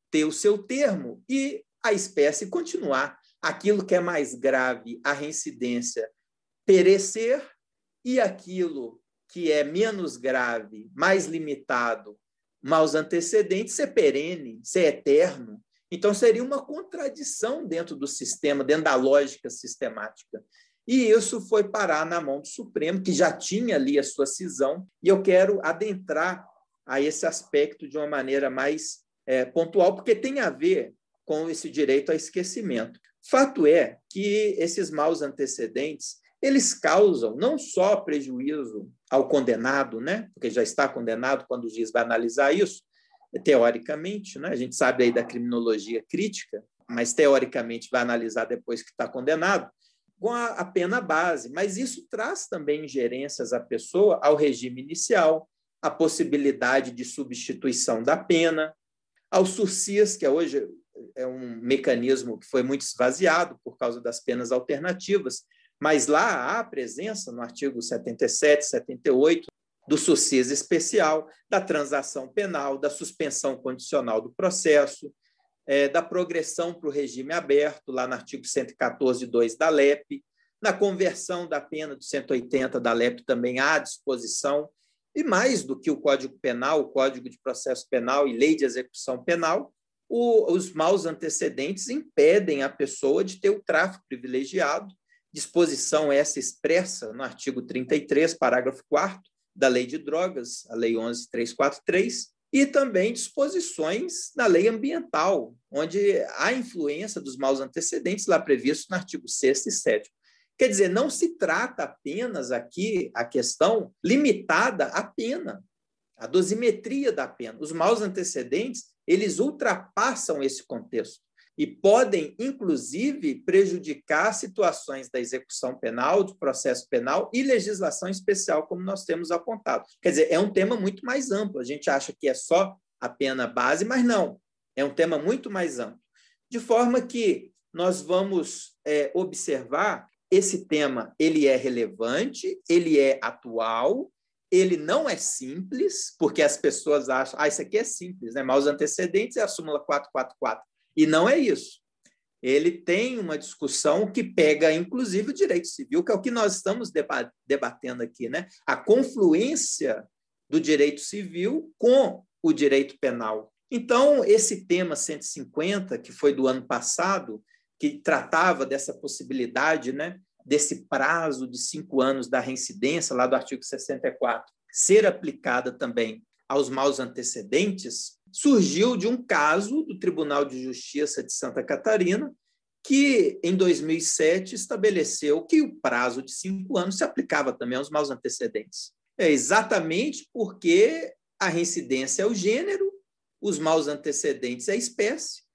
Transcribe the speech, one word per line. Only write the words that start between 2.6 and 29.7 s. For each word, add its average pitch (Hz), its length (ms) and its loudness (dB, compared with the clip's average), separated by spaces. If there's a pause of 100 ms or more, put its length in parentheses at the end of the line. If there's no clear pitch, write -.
Aquilo 185 420 0
que 190 80 0
é 175 60 4
mais 160 340 -2
grave, 123 720 0
a 143 100 0
reincidência, 123 960 -6 (560)
perecer, 196 840 4 (600)
e 254 120 2
aquilo 175 800 -4 (260)
que 165 240 -2
é 151 120 4
menos 175 520 -2
grave, 120 800 -4
mais 185 320 2
limitado, 123 880 -4 (460)
maus 156 320 2
antecedentes, 175 800 0
ser 285 220 -4
perene, 143 680 0
ser 185 220 2
eterno. 139 760 2 (320)
Então, 202 220 2
seria 226 300 4
uma 269 200 -4
contradição 302 1000 -6
dentro 165 300 -6
do 139 100 -8
sistema, 139 580 -4
dentro 151 200 2
da 151 120 4
lógica 135 540 2
sistemática. - 920 -12 (440)
E 240 220 4
isso 220 320 4
foi 208 260 2
parar 175 380 0
na 170 160 -2
mão 143 200 -4
do - 60 -18
Supremo, 185 540 -4
que 185 100 -2
já 156 200 4
tinha 214 440 -2
ali 139 220 2
a 139 60 2
sua 139 240 -2
cisão, 147 600 -4 (140)
e 165 60 2
eu 190 160 6
quero 190 400 6
adentrar 175 840 -4 (380)
a 135 160 -2
esse 147 240 -2
aspecto 147 640 -2
de 135 100 -8
uma 151 100 -4
maneira 139 440 -2
mais, 143 480 -4 (260)
é, 131 200 2
pontual, 175 500 2